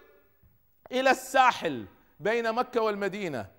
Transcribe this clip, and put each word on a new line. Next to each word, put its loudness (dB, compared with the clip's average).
إلى 4
الساحل 2
بين -2
مكة -2
والمدينة. -4